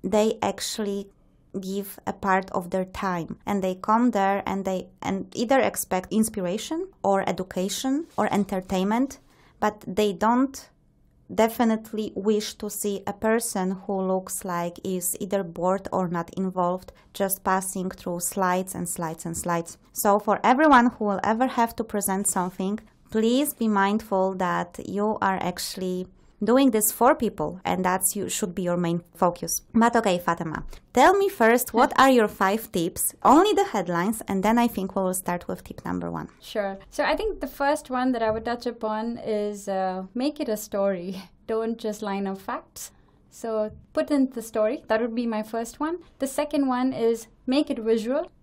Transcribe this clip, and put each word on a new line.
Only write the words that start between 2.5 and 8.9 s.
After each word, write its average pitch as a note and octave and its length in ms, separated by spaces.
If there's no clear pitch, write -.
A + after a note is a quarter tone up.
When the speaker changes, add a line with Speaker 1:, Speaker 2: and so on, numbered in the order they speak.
Speaker 1:
of F3 180
their F#3 160
time, F#3 600
and G3+ 180
they F#3 120
come A3+ 360
there G3 340
and F#3+ 200
they, F#3 220
and F#3 340
either A#3+ 240
expect F#3+ 540
inspiration A3 760
or G3 240
education G3 800
or G#3 160
entertainment, G3 880